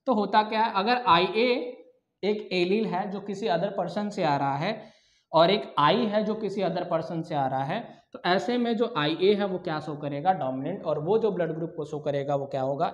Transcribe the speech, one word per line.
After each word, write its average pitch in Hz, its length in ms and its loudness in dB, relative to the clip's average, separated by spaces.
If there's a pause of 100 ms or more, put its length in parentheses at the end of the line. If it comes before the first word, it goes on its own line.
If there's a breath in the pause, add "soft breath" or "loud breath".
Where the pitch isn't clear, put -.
तो 262 60 4
होता 214 300 2
क्या 220 180 0
है, 226 140 0
अगर 240 320 2
आईए 180 680 2 (480)
एक 208 280 -2
एलील 185 340 2
है 190 260 -4
जो 196 80 -8
किसी 202 280 -6
other 170 260 0
person 190 360 -4
से 196 140 -4
आ 147 140 2
रहा 139 200 0
है 196 240 -4 (500 loud breath)
और 165 200 6
एक 202 280 -2
आई 185 260 6
है 208 180 0
जो 208 120 0
किसी 208 260 -4
other 175 240 -2
person 165 380 -2
से 160 120 -6
आ 139 120 2
रहा 131 160 -2
है, 170 180 -4 (320 loud breath)
तो - 120 -14
ऐसे 190 320 2
में 240 200 0
जो 233 200 0
आईए 165 360 2
है 202 120 2
वो 185 140 -2
क्या 160 200 -4
शो 151 160 -8
करेगा, 147 380 0
dominant, 151 500 -4
और 151 160 0
वो 175 180 2
जो 220 140 2
blood 170 200 -2
group 160 260 -6
को 151 80 -6
शो 147 140 -8
करेगा 143 360 -2
वो 139 100 -2
क्या 139 160 -4
होगा, 139 320 -2